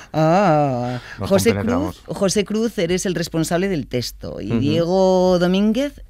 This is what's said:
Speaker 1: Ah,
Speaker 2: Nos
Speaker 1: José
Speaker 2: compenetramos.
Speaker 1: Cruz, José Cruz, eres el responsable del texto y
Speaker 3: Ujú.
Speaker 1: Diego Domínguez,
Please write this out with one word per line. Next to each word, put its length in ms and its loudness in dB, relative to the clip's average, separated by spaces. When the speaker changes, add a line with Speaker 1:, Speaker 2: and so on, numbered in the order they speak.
Speaker 1:
Ah, 880 2
Speaker 2:
Nos 100 -6
Speaker 1:
José 220 4
Speaker 2:
compenetramos. 500 -2
Speaker 1:
Cruz, 160 -10
José 280 0
Cruz, 340 -4
eres 260 -2
el 100 -2
responsable 540 -2
del 180 -4
texto 540 -8
y 120 -8
Speaker 3:
Ujú. 80 0
Speaker 1:
Diego 800 2
Domínguez, 720 0